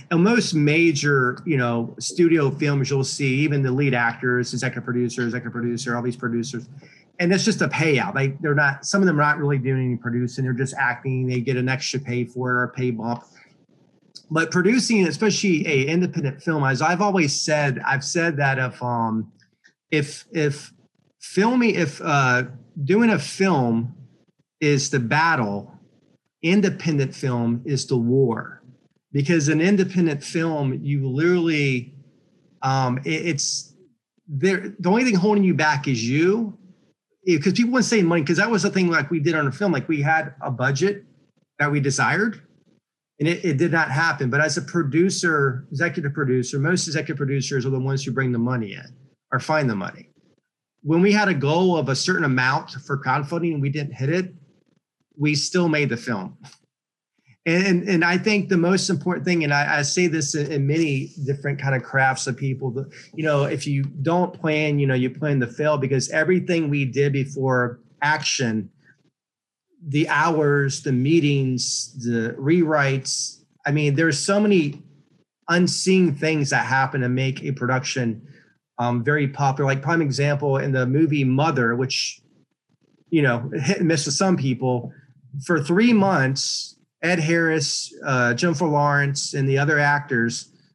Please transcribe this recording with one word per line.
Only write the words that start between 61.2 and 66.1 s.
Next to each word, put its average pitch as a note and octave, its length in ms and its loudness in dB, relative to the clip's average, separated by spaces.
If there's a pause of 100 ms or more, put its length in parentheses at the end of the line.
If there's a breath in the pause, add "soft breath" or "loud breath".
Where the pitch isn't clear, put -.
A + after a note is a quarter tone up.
different C#3 360 -4
kind C3+ 140 -2
of A#2+ 80 -2
crafts C3 420 0
of B2 120 -4
people, C3+ 340 -4
that, C3+ 180 -8 (240 loud breath)
you D#3 100 -6
know, C#3+ 200 2
if C#3 240 -4
you C#3 160 0
don't E3+ 500 0
plan, D3+ 460 0
you C#3 80 2
know, C3 80 2
you B2+ 160 0
plan C#3+ 300 -2
to A#2 60 0
fail, D3+ 300 0
because C3 320 -2
everything E3 600 0